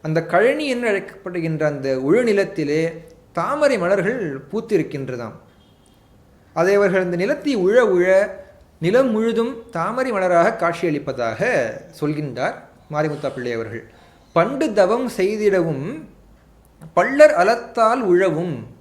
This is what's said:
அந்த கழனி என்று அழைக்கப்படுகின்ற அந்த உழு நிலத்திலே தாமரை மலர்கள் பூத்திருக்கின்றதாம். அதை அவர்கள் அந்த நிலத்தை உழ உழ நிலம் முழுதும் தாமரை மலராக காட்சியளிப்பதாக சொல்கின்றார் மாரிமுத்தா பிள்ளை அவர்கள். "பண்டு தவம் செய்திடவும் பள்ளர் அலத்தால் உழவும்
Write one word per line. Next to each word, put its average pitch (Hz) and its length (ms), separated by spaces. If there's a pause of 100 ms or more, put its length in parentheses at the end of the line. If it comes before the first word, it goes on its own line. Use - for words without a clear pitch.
அந்த 156 260
கழனி 254 360
என்று 240 260
அழைக்கப்படுகின்ற 170 720
அந்த 135 340
உழு 147 260
நிலத்திலே 165 800 (280)
தாமரை 269 460
மலர்கள் 185 640 (120)
பூத்திருக்கின்றதாம். 139 800 (1200)
அதை 180 200
அவர்கள் 190 280
அந்த 175 140
நிலத்தை 269 400
உழ 208 280
உழ 190 460 (500)
நிலம் 233 300
முழுதும் 226 600
தாமரை 233 420
மலராக 185 440
காட்சியளிப்பதாக 147 1120 (300)
சொல்கின்றார் 147 540 (360)
மாரிமுத்தா 147 440
பிள்ளை 123 180
அவர்கள். 113 320 (480)
"பண்டு 254 400
தவம் 214 440
செய்திடவும் 190 880 (920)
பள்ளர் 269 400
அலத்தால் 226 680
உழவும் 175 640 (160)